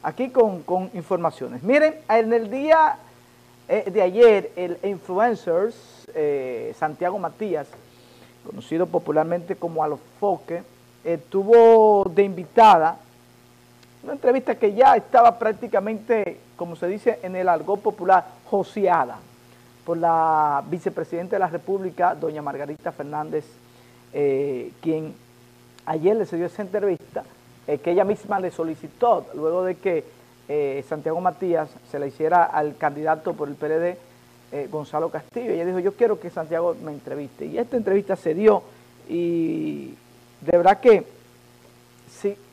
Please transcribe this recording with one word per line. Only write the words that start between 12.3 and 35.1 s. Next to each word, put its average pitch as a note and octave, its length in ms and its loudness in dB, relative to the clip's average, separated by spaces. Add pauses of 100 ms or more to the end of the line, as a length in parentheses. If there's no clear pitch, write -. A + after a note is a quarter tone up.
una - 100 -10
entrevista C4 400 0
que G#3 220 0
ya B3+ 200 6
estaba A#3 440 4
prácticamente, G#3+ 960 -4 (180)
como E3+ 200 -10
se F3 120 -6
dice G#3 360 -2
en F#3 120 -10
el F#3 140 0
argot F3 320 0
popular, F#3+ 460 0 (180)
joseada F3 720 0 (680)
por E3+ 140 -4
la D#3+ 680 0
vicepresidenta F3 680 -6
de G3 40 -2
la F#3 80 0
República, F3+ 680 -4
doña D3+ 300 -8
Margarita C#3+ 480 -10
Fernández, D3+ 540 -8 (680)
eh, C3+ 580 -2 (100)
quien D#3 340 -4 (720)
ayer D#3+ 280 0
le G#3+ 120 -2
cedió F3 180 -4
esa - 160 -10
entrevista, F#3+ 640 -4 (440)
eh, D3 120 -2
que E3+ 120 -2
ella F#3+ 120 4
misma G3+ 360 -2
le F3+ 120 -4
solicitó E3 840 -2
luego D#3+ 300 -2
de F#3 100 -4
que, E3+ 300 -4 (440)
eh, C#3+ 400 -4
Santiago D#3+ 320 -6
Matías F3 480 -2 (220)
se D3 80 -10
la C#3 80 -6
hiciera D#3+ 380 2
al D3+ 340 -2
candidato D#3 560 -4
por D3 140 -6
el C#3+ 80 -10
P D3+ 100 -8
L D#3 140 0
D, F3 180 -2 (540)
eh, C#3 200 -8
Gonzalo D#3 380 -6
Castillo. A3 420 -8